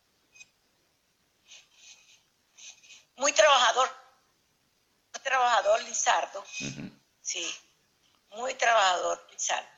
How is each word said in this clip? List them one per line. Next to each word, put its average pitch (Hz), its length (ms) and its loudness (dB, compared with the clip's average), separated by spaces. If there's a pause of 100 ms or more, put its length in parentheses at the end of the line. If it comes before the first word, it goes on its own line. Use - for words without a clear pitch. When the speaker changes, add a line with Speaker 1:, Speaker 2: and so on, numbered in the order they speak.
(3250)
Speaker 1:
Muy 285 180 0
trabajador, 285 560 4 (1200)
muy - 100 -16
trabajador 233 600 2
Lizardo, 226 560 -2 (220)
Speaker 2:
Ujú. 69 300 -12 (300)
Speaker 1:
sí, 170 340 -10 (760)
muy 247 240 -8
trabajador 190 800 0
Lizardo - 360 -6 (100)